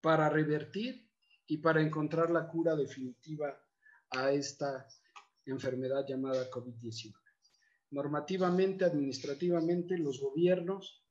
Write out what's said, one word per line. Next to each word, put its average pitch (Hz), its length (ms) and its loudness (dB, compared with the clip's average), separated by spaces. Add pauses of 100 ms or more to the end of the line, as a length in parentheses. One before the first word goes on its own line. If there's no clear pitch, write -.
para 156 300 4
revertir 156 800 -2 (360)
y 156 120 -2
para 160 240 4
encontrar 160 480 2
la 160 160 2
cura 165 300 0
definitiva 139 840 -6 (500)
a 131 200 2
esta 139 560 -2 (580)
enfermedad 131 640 -2
llamada 131 420 -2
covid 123 260 -10
diecinueve. 113 520 -12 (640)
Normativamente, 180 960 0
administrativamente, 170 1120 0
los 139 220 -2
gobiernos 180 920 0